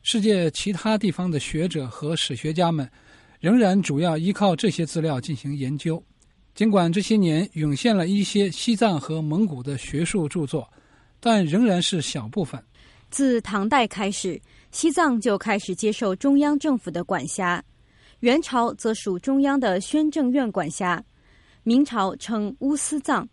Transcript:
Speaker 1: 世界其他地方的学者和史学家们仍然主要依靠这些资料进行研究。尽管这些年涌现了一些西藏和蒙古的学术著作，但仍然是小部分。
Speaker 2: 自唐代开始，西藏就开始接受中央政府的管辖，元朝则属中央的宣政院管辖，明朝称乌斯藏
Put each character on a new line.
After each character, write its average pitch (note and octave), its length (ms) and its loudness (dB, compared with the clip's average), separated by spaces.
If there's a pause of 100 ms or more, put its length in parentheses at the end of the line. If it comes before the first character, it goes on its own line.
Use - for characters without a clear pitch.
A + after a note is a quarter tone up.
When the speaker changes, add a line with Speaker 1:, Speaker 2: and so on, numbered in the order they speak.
Speaker 1:
世 - 180 0
界 F#3+ 320 4
其 - 220 -4
他 G#3+ 240 0
地 G3+ 140 2
方 F3+ 180 -4
的 D3+ 100 0
学 D#3+ 280 -2
者 D3+ 200 -4
和 D3+ 280 -6
史 C#3+ 200 -4
学 D3+ 160 -4
家 E3+ 200 2
们 C#3+ 180 -2 (500)
仍 G3+ 180 4
然 G3+ 240 6
主 D3 180 -2
要 E3 180 2
依 F3+ 160 0
靠 G3 220 2
这 A3 140 0
些 E3 160 -2
资 D#3+ 140 -4
料 D3+ 220 0
进 D3+ 140 -6
行 C#3 200 -8
研 C#3 220 -4
究。 D#3+ 240 -4 (540)
尽 G#3+ 160 2
管 F3 200 4
这 G3 100 0
些 A3 140 2
年 F3 380 4
涌 D3+ 220 0
现 A3+ 200 2
了 E3+ 120 2
一 G3+ 160 2
些 G3+ 260 0
西 A3+ 260 -2
藏 F#3 240 2
和 D#3+ 220 -4
蒙 D#3 240 2
古 C#3 160 -6
的 C3+ 160 -6
学 - 260 -4
术 E3 240 -2
著 D#3 180 -2
作， C3 220 -6 (540)
但 G#3+ 240 4
仍 F#3 180 2
然 F3+ 180 4
是 E3 200 -2
小 A#2 260 -8
部 E3+ 160 -4
分。 - 180 -8 (500)
Speaker 2:
自 B3+ 300 2
唐 G3+ 280 -2
代 B3 180 4
开 G3+ 240 -4
始， F3+ 300 -6 (300)
西 D#4+ 200 0
藏 C#4 300 2
就 G#3 160 2
开 G#3 220 -2
始 F#3+ 140 -6
接 G#3 160 -2
受 G3+ 260 -2
中 C#4 240 2
央 D4 200 2
政 C4+ 180 0
府 F3 140 -8
的 E3+ 100 -4
管 F3 240 -4
辖， F3 380 -4 (560)
元 C4 220 2
朝 A#3+ 320 -2
则 A3+ 200 -4
属 F#3+ 240 -4
中 C4+ 260 0
央 C#4 140 2
的 G3+ 220 0
宣 D4+ 320 0
政 C#4 180 0
院 B3 220 0
管 D#3+ 180 -2
辖， F3 320 -2 (640)
明 B3 200 4
朝 G#3 340 -2
称 G#3 420 -4
乌 C#4+ 160 0
斯 D4 240 -4
藏 C4 340 -2